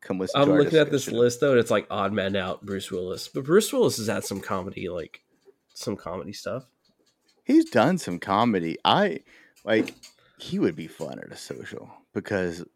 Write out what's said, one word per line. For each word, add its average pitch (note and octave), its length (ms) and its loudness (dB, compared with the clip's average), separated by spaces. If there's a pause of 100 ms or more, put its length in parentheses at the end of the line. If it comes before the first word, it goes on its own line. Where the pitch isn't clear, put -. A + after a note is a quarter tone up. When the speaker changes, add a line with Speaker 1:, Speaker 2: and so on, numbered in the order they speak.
Speaker 1:
Come G2 180 -6
listen F#2+ 220 0
Speaker 2:
I'm C#3+ 80 6
Speaker 1:
to D3 60 6
our D3 80 6
Speaker 2:
looking D3 160 4
at D3 120 4
this C#3+ 120 0
Speaker 1:
discussion. A2+ 160 -4
Speaker 2:
list, A#2+ 220 4
though, C#3+ 100 4
and B2 100 6
it's A2 100 0
like, G#2+ 200 2
odd G2 240 -2
man G2 200 -2
out, F#2+ 300 -4
Bruce G2 260 -8
Willis. F2+ 380 -6
But C#3 160 -8
Bruce F#3 260 4
Willis A3 280 2
has A2 80 -4
had G2+ 180 -2
some G2 160 -6
comedy, F#2+ 480 -6
like, E2+ 320 -10 (540)
some - 200 -6
comedy E2+ 380 -10
stuff. A#2+ 320 -8 (800)
Speaker 1:
He's D#4+ 240 6
done C#3 300 4
some F2 200 -6
comedy. G2 640 2
I, D3+ 380 2 (420)
like, A2 320 2 (440)
he F3+ 200 -8
would G#2 160 0
be D#2+ 120 -10
fun C#2 320 -12
at G1+ 120 -16
a - 60 -16
social - 540 -14 (240)
because F2+ 500 -4 (120)